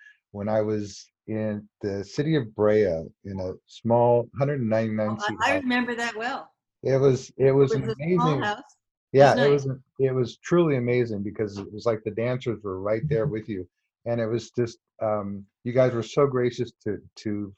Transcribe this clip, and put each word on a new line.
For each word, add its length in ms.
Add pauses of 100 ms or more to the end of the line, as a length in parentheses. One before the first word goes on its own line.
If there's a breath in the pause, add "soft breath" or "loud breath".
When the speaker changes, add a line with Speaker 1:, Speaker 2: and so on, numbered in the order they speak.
(320 soft breath)
Speaker 1:
when 160
I 140
was 440 (220)
in 400 (140)
the 200
city 320
of 180
Brea 520 (220)
in 120
a 140 (140)
small 720
hundred 240
ninety-nine 600
Speaker 2:
Oh, 40
Speaker 1:
seat 160
Speaker 2:
I, 100
I 20
Speaker 1:
house. 100
Speaker 2:
remember 320
that 220
well. 340 (320)
Speaker 1:
It 140
was, 400
it 160
was 220
Speaker 2:
It 40
was 60
Speaker 1:
an 60
Speaker 2:
a 40
small 320
Speaker 1:
amazing 160
Speaker 2:
house. 200 (500)
Speaker 1:
Yeah, 220
Speaker 2:
It 160
was 140
Speaker 1:
it 40
Speaker 2:
nice. 80
Speaker 1:
was, 20 (200)
it 160
was 220
truly 400
amazing 480
because 340
it 140
was 120
like 200
the 80
dancers 500
were 180
right 280
there 180
with 220
you. 200 (380)
And 140
it 80
was 240
just, 260 (240)
um, 420 (200)
you 80
guys 200
were 120
so 240
gracious 420 (140)
to, 140 (180)
to 420